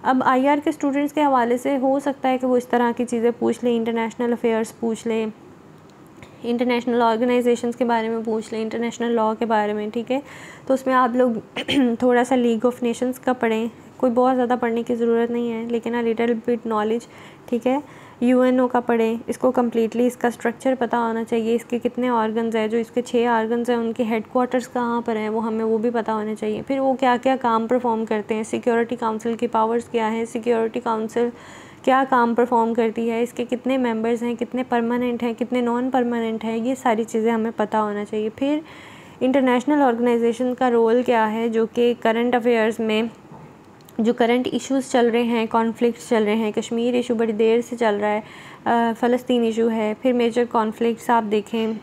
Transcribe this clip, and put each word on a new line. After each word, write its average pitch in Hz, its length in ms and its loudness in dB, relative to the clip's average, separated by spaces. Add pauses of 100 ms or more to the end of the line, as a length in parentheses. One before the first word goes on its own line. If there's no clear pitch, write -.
अब 254 180 2
आईआर 269 380 4
के 311 120 -2
students 285 400 -2
के 302 80 -2
हवाले 254 380 2
से 277 180 0
हो 269 240 2
सकता 277 280 -2
है 254 100 2
कि 254 80 -2
वो 254 100 4
इस 247 140 -2
तरह 240 220 2
की 240 120 -2
चीज़ें 233 280 0
पूछ 233 320 -2
लें, 240 120 2
international 226 560 -2
affairs 226 380 0
पूछ 226 360 -6
लें, 220 260 -2 (1120)
international 240 580 0
organizations 240 720 2
के 262 80 0
बारे 226 240 0
में 226 160 -4
पूछ 220 280 -4
लें, 220 100 -4
international 233 480 -4
law 220 240 2
के 226 100 -4
बारे 214 280 0
में, 214 180 -4
ठीक 233 200 -6
है। 269 120 -2 (460)
तो 269 60 4
उसमें 262 200 0
आप 247 220 4
लोग 247 260 2 (280)
<clears throat> 247 320 2
थोड़ा 247 220 4
सा 254 120 2
League 240 360 2
of 247 100 -8
Nations 247 360 -2
का 254 140 -2
पढ़ें, 226 380 -2 (280)
कोई 254 120 2
बहुत 254 240 4
ज़्यादा 247 220 2
पढ़ने 233 260 -2
की 240 120 -2
ज़रूरत 233 360 2
नहीं 240 200 -2
है, 226 180 -6
लेकिन 233 340 -2
a 226 120 0
little 233 340 0
bit 240 180 0
knowledge, 220 420 -2 (400)
ठीक 233 180 -2
है। 269 440 -4 (120)
यूएनओ 254 440 4
का 247 140 0
पढ़ें, 226 480 0
इसको 240 220 0
completely 233 560 0
इसका 240 240 0
structure 240 440 -2
पता 240 240 -2
होना 226 260 -2
चाहिए, 226 300 0
इसके 233 240 -4
कितने 240 300 -2
organs 226 460 0
हैं, 214 160 0
जो 233 80 0
इसके 233 240 -2
छः 240 260 0
organs 233 420 0
हैं 240 60 2
उनके 233 280 -2
headquarters 247 600 -2
कहाँ 233 360 -4
पर 233 140 -4
हैं, 214 120 -4
वो 220 120 -2
हमें 220 240 -4
वो 220 140 0
भी 233 120 0
पता 226 220 -4
होने 214 220 -4
चाहिए। 214 280 -6
फिर 269 180 -2
वो 269 140 2
क्या-क्या 247 420 2
काम 226 300 0
perform 233 380 0
करते 214 300 -4
हैं, 220 100 -4
security 233 520 0
council 226 380 -4
की 233 120 -4
powers 226 420 0
क्या 220 180 -2
हैं, 226 180 -2
security 226 560 -2
council 233 520 -2 (520)
क्या 262 200 4
काम 240 300 4
perform 233 400 2
करती 226 340 0
है, 233 140 0
इसके 240 220 -4
कितने 247 340 -2
members 233 440 0
हैं, 240 140 -4
कितने 240 260 -4
permanent 240 600 0
हैं, 233 120 -2
कितने 240 280 -2
नॉन 240 280 0
परमानेंट 233 540 -2
हैं, 226 120 -2
ये 240 180 -2
सारी 233 300 0
चीज़ें 226 280 0
हमें 226 200 0
पता 214 260 -2
होना 208 260 -2
चाहिए। 214 240 -4
फिर 285 340 -2 (600)
international 262 600 2
organization 240 720 2
का 254 140 0
role 233 340 4
क्या 233 220 2
है, 226 240 -2
जो 226 180 0
कि 240 280 2
current 240 400 0
affairs 226 460 2
में 220 300 0 (920)
जो 226 120 2
current 247 340 2
issues 262 440 -2
चल 240 200 4
रहे 233 120 0
हैं, 233 260 0
conflicts 233 600 -2
चल 220 160 2
रहे 208 120 0
हैं, 220 160 -2
कश्मीर 233 440 -2
issue 240 180 0
बड़ी 226 180 0
देर 226 280 4
से 233 160 -8
चल 220 180 2
रहा 208 160 0
है, 214 140 -2 (420)
अ, 233 260 2
फ़लस्तीन 247 520 0
issue 226 240 0
है, 214 260 0
फिर 254 200 0
major 240 300 2
conflicts 226 640 -2
आप 233 140 4
देखें 220 580 -2